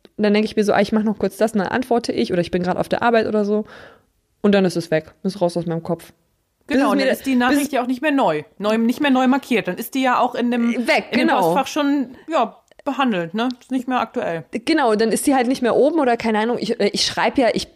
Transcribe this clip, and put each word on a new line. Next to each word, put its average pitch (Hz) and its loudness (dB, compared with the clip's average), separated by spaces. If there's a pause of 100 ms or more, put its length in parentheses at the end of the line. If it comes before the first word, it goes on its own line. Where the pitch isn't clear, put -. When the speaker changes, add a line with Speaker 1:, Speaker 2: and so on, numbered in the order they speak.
(180)
Speaker 1:
und 208 0
dann 208 4
denke 214 2
ich - -6
mir 214 0
so, 202 2
ah, 202 4
ich 202 -2
mach 220 2
noch 208 -2
kurz 196 -4
das 220 0
und 208 0
dann 180 -2
antworte 233 -2
ich - -2
oder 175 2
ich 165 -10
bin 180 -2
gerade 180 -2
auf - -4
der - 0
Arbeit 233 2
oder 214 0
so. 214 0 (800)
Und 202 4
dann 196 4
ist 170 -2
es 170 -4
weg. 156 -2
Ist 190 -4
raus 175 0
aus 170 -2
meinem 165 -4
Kopf. 165 -8 (540)
Bis 254 -2
Speaker 2:
Genau, 277 2
Speaker 1:
es 302 2
Speaker 2:
und 285 2
Speaker 1:
mir 269 0
Speaker 2:
dann 247 2
ist - -8
die 269 -2
Speaker 1:
bis 247 2
Speaker 2:
Nachricht 269 0
ja 254 0
auch 247 -8
nicht 247 -4
mehr 302 0
neu. 180 2 (160)
Neu, 214 0
nicht 233 0
mehr 294 2
neu 254 4
markiert. 254 0
Dann 180 -6
ist - -8
die 262 0
ja 247 2
auch 247 0
in 240 -2
dem, 233 0
Speaker 1:
Weg, - 0
Speaker 2:
in 233 0
dem 247 2
Speaker 1:
genau. - 2
Speaker 2:
Postfach 180 2
schon, 285 -2 (140)
ja, 269 -2 (260)
behandelt, 240 -2
ne? 233 -2 (120)
Ist - -16
nicht 262 -4
mehr 254 -2
aktuell. 180 -4 (200)
Speaker 1:
Genau, 277 2
dann 220 2
ist - -2
die 285 4
halt 247 2
nicht 262 -2
mehr 226 2
oben 302 4
oder 247 2
keine 226 0
Ahnung. 226 0
Ich, 208 -4
äh, 202 0
ich - -2
schreib 196 -2
ja, 240 4
ich, - -6